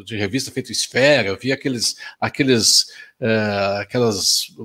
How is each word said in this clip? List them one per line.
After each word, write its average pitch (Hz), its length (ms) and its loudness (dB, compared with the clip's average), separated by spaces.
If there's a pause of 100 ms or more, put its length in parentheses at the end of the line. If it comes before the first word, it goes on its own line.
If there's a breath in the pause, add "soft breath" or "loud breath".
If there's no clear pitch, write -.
de 107 120 -10
revista 104 360 -4
feito 127 180 -8
esfera, 123 580 2
eu 95 80 -2
via 135 180 -4
aqueles, 131 420 -4 (240 loud breath)
aqueles, 117 640 2 (320 loud breath)
eh, 104 600 0
aquelas 104 760 0 (100)